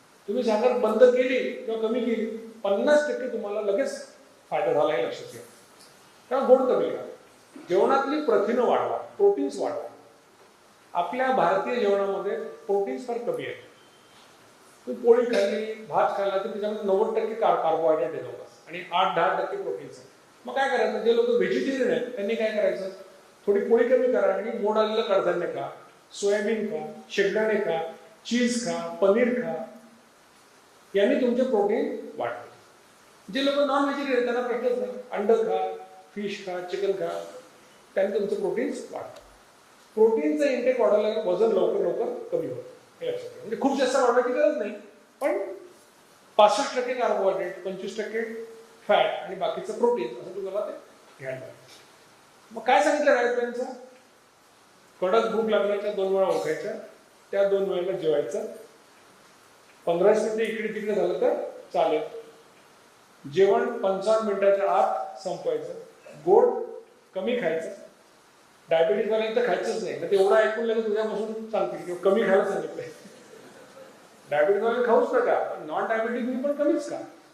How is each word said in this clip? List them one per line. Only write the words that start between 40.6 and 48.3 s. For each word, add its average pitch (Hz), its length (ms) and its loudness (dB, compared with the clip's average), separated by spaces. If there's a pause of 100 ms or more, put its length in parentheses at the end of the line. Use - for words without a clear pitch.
वाढवल्याने 214 420 2
वजन 180 240 2
लवकर 196 340 2
लवकर - 580 -2
कमी 143 100 -4
होतं, - 580 -12
हे 160 60 -2
लक्षात - 180 -8
घ्या. - 100 -18
म्हणजे 214 220 -8
खूप 262 180 0
जास्त 254 160 2
वाढवायची 247 340 4
गरज 302 280 2
नाही, 208 140 -4 (500)
पण 359 320 -2 (840)
पासष्ट 220 380 4
टक्के 247 180 -2
कार्बोहायड्रेट, 196 720 0
पंचवीस 202 340 -8
टक्के 220 500 -6 (400)